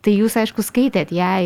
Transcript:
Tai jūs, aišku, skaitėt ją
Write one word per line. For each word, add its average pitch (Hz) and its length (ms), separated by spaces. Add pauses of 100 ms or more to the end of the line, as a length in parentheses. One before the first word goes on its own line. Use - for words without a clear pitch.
Tai 208 100
jūs, 214 240
aišku, 220 260
skaitėt 202 500
ją 180 200 (140)